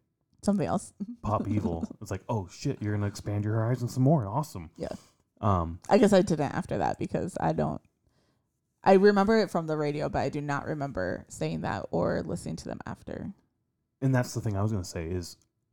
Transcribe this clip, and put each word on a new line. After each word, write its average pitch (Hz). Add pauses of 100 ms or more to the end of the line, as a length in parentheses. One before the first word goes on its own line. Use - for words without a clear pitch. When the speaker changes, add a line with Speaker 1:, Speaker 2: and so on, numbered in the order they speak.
(420)
Speaker 1:
Something 196
else. - (160)
<laughs> 240
Speaker 2:
Pop 107
Evil." 90 (160)
It's 104
like, 95
"Oh, 104
shit, -
you're 104
gonna 104
expand 104
your 107
horizon 117
some 127
more. 135
Awesome." 104
Speaker 1:
Yeah. - (520)
Speaker 2:
Um, 87
Speaker 1:
I 202
guess 208
I 185
didn't 156
after -
that 65
because -
I 160
don't, 156 (1040)
I 190
remember 202
it 196
from 165
the 156
radio, 147
but 139
I 143
do 143
not 143
remember 139
saying 156
that -
or 170
listening 175
to -
them -
after. - (680)
Speaker 2:
And 131
that's 123
the 113
thing 104
I 101
was 110
gonna 95
say 85
is 90 (360)